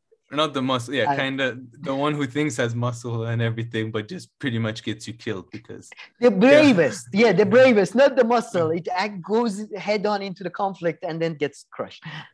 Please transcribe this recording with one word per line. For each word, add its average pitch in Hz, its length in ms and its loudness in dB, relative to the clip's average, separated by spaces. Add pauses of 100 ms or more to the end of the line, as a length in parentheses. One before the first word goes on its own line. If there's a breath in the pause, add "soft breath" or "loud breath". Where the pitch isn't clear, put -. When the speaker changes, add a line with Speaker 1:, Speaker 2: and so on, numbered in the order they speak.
(320)
Speaker 1:
not 147 240 0
the 135 80 -2
muscle, 127 320 -2
yeah, 131 160 0
Speaker 2:
I 139 40 -2
Speaker 1:
kinda 135 420 -4 (320)
the 135 40 -2
one 143 220 -2
who 147 100 -4
thinks 143 320 -4
has 117 160 -2
muscle 120 580 -6
and 117 80 -2 (100)
everything, 113 420 -6
but 107 160 -6
just 92 200 -14 (120)
pretty 120 180 -4
much 110 260 -4
gets - 240 -8
you 104 60 -10
killed 95 380 -10
because - 340 -16 (340 loud breath)
Speaker 2:
The 240 120 4
Speaker 1:
Yeah. 190 140 0
Speaker 2:
bravest, 262 680 6
yeah, 214 200 4
the 202 120 4
bravest, 214 480 6
not 269 220 4
the 254 80 4 (120)
muscle. 180 340 0
Speaker 1:
Mm. 170 100 -2
Speaker 2:
It 170 120 -10
act-, 190 300 -4
goes 214 320 -2 (240)
head 196 300 -2
on 208 160 0
into 196 200 -10
the 180 60 -4 (140)
conflict 170 440 -4
and 160 140 -6
then 165 140 -2
gets 143 360 -6
crushed. - 320 -12 (300 loud breath)